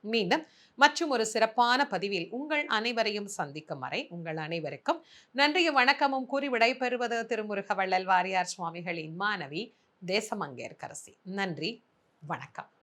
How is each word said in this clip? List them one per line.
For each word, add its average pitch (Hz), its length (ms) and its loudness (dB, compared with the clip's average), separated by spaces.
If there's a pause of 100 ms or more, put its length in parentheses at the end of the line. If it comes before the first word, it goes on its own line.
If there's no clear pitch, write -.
மீண்டும் 220 460 0 (280)
மற்றும் 294 360 4
ஒரு 220 160 2
சிறப்பான 240 600 4
பதிவில் 180 420 -2
உங்கள் 294 360 -2
அனைவரையும் 220 600 0
சந்திக்கும் 151 520 -8
வரை 139 320 -6
உங்கள் 165 260 -8
அனைவருக்கும் 156 680 -4 (260)
நன்றியும் 302 440 2
வணக்கமும் 269 520 4
கூறி 277 220 -2
விடைபெறுவது 240 800 2
திருமுருக 214 480 -2
வள்ளல் 190 320 2
வாரியார் 185 520 4
சுவாமிகளின் 165 600 -6
மாணவி 190 520 -4 (340)
தேசமங்கேற்கரசி. 175 1160 -6
நன்றி, 190 600 -4 (420)
வணக்கம். 139 440 -10 (160)